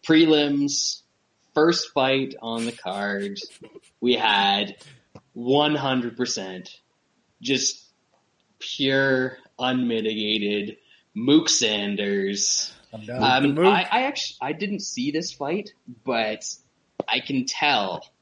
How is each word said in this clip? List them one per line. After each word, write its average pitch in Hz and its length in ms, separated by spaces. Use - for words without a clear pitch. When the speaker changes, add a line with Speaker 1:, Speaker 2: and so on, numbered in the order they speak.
Speaker 1:
prelims, 147 960
first 160 380
fight 135 480
on 117 260
the 117 60
card, 101 640
we 123 140
had 101 640
one 143 420
hundred 131 420
percent 95 540
just - 440
pure, 135 800
unmitigated 107 1160
Mook 143 340
Sanders. 101 1200
Speaker 2:
I'm 110 120
done. 123 180
Speaker 1:
Um, 135 320
Speaker 3:
Mook. 170 120
Speaker 1:
I, 185 240
I 240 140
actu-, - 360
I 135 120
didn't 196 280
see 131 300
this 160 220
fight, 160 400
but 110 400
I 123 140
can 131 260
tell. 104 600